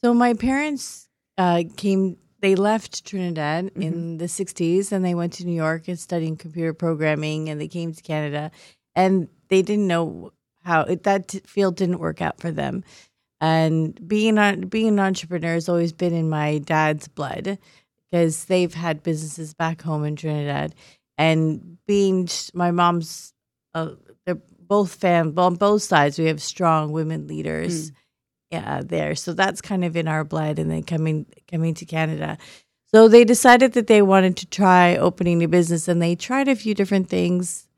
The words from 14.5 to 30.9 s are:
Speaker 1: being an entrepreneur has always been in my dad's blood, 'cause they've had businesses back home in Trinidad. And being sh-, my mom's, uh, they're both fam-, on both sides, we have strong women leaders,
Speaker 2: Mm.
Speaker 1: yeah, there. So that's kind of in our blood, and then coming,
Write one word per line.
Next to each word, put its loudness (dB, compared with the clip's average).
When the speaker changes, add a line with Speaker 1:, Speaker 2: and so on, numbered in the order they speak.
Speaker 1:
being -2
an 2
entrepreneur -2
has -4
always 0
been -2
in -2
my -2
dad's -2
blood, -8
'cause 0
they've 0
had -4
businesses -6
back -4
home -4
in -4
Trinidad. -4
And 0
being 2
sh-, -10
my 0
mom's, -2
uh, -6
they're -4
both 0
fam-, 0
on 2
both 2
sides, 2
we 0
have -2
strong 0
women -6
leaders, -6
Speaker 2:
Mm. -20
Speaker 1:
yeah, -8
there. -4
So -8
that's -2
kind -4
of -4
in -2
our -2
blood, -4
and -4
then -4
coming, -4